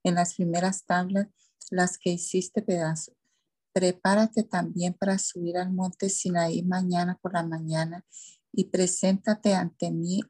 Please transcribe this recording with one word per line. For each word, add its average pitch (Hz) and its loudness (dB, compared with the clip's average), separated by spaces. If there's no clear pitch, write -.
en 180 2
las 175 0
primeras 175 0
tablas, 185 0
las 185 2
que - -2
hiciste 180 -2
pedazo. 160 -2
Prepárate 196 2
también 175 -2
para 196 0
subir 175 -4
al 185 -2
monte 185 -2
Sinaí 170 0
mañana 180 0
por 180 -6
la 170 0
mañana 165 -4
y 196 0
preséntate 190 2
ante 175 -2
mí 170 0